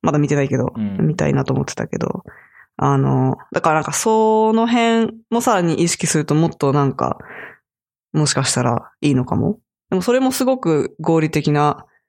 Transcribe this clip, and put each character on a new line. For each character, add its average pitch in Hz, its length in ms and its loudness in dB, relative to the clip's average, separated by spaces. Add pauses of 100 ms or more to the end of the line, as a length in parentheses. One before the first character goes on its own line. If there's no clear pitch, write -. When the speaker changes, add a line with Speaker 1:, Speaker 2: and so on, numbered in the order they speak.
Speaker 1:
ま 165 100 0
だ 147 60 2
見 147 100 2
て 147 80 2
な 143 60 2
い 135 60 0
け 127 80 -2
ど、 123 200 -2
Speaker 2:
う 117 40 -6
ん。 104 260 -2
Speaker 1:
見 151 100 0
た 151 120 0
い 139 60 0
な 135 100 0
と 135 80 -4
思 131 100 0
っ - 20 -2
て - 100 -12
た - 140 -8
け - 100 -8
ど、 - 240 -6 (540)
あ 139 200 0
の、 135 400 0 (160)
だ - 80 -2
か 160 100 0
ら 156 60 2
な 156 40 0
ん 151 40 -6
か - 80 -6
そ 220 600 2
の 226 140 2
辺 226 480 0 (160)
も 233 100 0
さ 233 160 2
ら 180 60 2
に 165 200 0
意 170 60 2
識 - 180 -4
す - 100 0
る 151 80 0
と 151 100 0
も 156 120 4
っ 160 40 0
と 139 220 -2
な 143 120 2
ん 135 100 0
か、 - 240 -2 (920)
も 151 140 2
し - 80 -2
か 127 100 0
し - 100 -2
た 127 80 0
ら 120 280 -2 (100)
い 147 100 2
い 139 40 2
の 127 100 2
か - 120 -4
も。 208 220 -2 (320)
で 190 60 -2
も 185 60 0
そ 240 100 0
れ 254 80 4
も 262 100 2
す 254 140 -2
ご 254 140 0
く 160 420 0
合 160 200 2
理 156 100 0
的 151 220 0
な 147 320 0 (240)